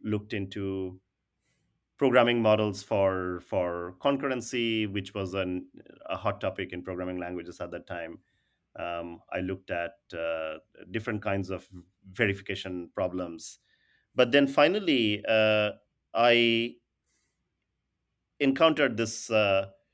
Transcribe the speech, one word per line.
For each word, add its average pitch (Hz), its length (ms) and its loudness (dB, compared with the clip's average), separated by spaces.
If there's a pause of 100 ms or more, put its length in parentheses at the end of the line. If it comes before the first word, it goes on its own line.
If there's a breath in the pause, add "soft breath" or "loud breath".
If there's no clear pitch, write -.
looked 104 300 -4
into 95 640 -6 (1000)
programming 120 440 6
models 107 420 2
for, 92 580 0
for 87 580 -4
concurrency, 120 920 -2
which 98 220 -8
was 95 200 -6
an, 90 340 -4 (400)
a 90 100 -6
hot 101 240 -4
topic 92 320 -6
in 90 100 -10
programming 90 340 -6
languages 87 420 -10
at 87 120 -10
that 85 160 -12
time. 85 320 -10 (580)
Um, 85 440 -8 (100)
I 87 80 -6
looked 92 320 -8
at, 87 260 -6 (180)
uh, 80 440 -6 (320)
different 107 320 -6
kinds 98 260 -4
of 95 180 -8 (440)
verification 98 800 -4
problems. 87 640 -6 (540)
But 120 180 2
then 139 160 6
finally, 147 800 2
uh, 107 440 4 (420)
I 117 640 4 (1600)
encountered 139 580 4
this, 110 340 -4
uh, 101 380 4 (240)